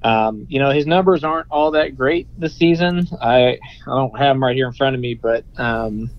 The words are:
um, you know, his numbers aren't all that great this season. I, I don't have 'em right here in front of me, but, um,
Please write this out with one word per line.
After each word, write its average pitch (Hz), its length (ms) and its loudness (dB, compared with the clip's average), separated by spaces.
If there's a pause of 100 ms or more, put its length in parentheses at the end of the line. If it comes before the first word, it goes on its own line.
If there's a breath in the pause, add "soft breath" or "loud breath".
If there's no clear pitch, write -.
um, 110 460 0
you 135 100 -2
know, 139 100 2
his 143 160 0
numbers 180 380 2
aren't 160 260 -4
all 151 220 2
that 156 260 0
great 143 300 0 (100)
this 160 180 -6
season. 175 520 2 (120)
I, 123 280 4
I 123 100 0 (300 loud breath)
don't 127 320 -2
have 139 160 4
'em 135 80 0
right 127 120 2
here 131 120 0
in 120 60 -8
front 135 220 0
of 123 60 -6
me, 120 140 -6
but, 113 280 -2 (140)
um, 113 600 -4